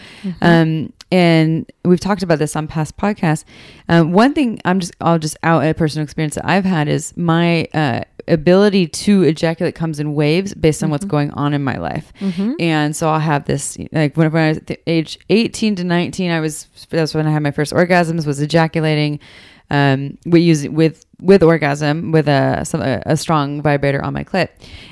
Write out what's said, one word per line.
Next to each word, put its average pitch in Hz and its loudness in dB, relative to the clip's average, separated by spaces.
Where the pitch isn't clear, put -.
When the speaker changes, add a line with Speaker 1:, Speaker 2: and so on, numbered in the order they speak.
Speaker 1:
Mm-hmm. 190 -6
Speaker 2:
Um, 160 2
and 165 2
we've 175 4
talked 190 -4
about 170 2
this 151 -2
on 156 -4
past 156 -6
podcasts. 185 -2
Um, 170 4
one 240 4
thing 254 -2
I'm 180 0
just, 175 -8
I'll 170 2
just 156 -6
out 160 2
a 160 0
personal 151 -2
experience 151 -6
that - -8
I've 185 2
had 165 0
is 147 -4
my, 170 0
uh, 127 -2
ability 185 4
to 202 2
ejaculate 160 0
comes 160 -6
in 151 -4
waves 156 0
based 156 0
on - -2
what's 147 -4
Speaker 1:
Mm-hmm. 196 -8
Speaker 2:
going 147 -2
on 147 -2
in 143 -2
my 135 -4
life. 85 -8
Speaker 1:
Mm-hmm. 196 -4
Speaker 2:
And 156 0
so 165 -2
I'll 156 0
have 151 -2
this, - -6
like, 151 -2
when, 160 2
when 160 2
I 156 2
was 160 -2
at - -14
the 151 -8
age 165 -2
eighteen 214 0
to 175 -6
nineteen, 180 -2
I 165 0
was, 156 -6
that's 156 -2
when 156 0
I 156 2
had 151 0
my 147 0
first 147 -4
orgasms, 170 2
was 139 -2
ejaculating, 151 0
um, 139 0
we 170 4
use 160 2
it - -8
with, 156 0
with 185 4
orgasm, 151 0
with 156 2
a, 135 2
some, 160 -4
a, 117 -2
a 151 0
strong 147 -4
vibrator 143 0
on 139 -6
my 143 -6
clit. 175 -4